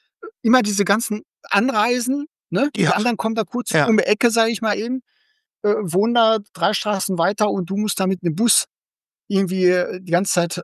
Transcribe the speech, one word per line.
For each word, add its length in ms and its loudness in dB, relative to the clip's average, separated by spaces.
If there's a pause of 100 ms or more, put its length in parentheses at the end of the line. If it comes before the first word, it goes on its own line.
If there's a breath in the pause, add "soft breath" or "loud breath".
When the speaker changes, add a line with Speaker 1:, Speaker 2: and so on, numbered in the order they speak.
(220)
Speaker 1:
äh, 40 -14 (160)
immer 200 4
diese 240 0
ganzen 360 -2 (200)
Anreisen, 840 0 (240)
ne? 120 0 (140)
Speaker 2:
Ja. 140 2
Speaker 1:
Die 60 0
anderen 200 0
kommen 180 -2
da 100 -2
kurz 260 -6
Speaker 2:
Ja. 160 2
Speaker 1:
um 120 4
die 60 2
Ecke, 260 0
sag 180 2
ich 140 -4
mal 160 -2
eben, 240 -6 (600)
äh, 200 0
wohnen 320 0
da 240 4 (140)
drei 200 0
Straßen 460 -2
weiter 320 0
und 200 -2
du 60 -4
musst 240 -2
da 60 0
mit 180 -2
einem 100 0
Bus 300 2 (680)
irgendwie, 360 2
äh, 340 0
die 120 -12
ganze 200 2
Zeit 320 -2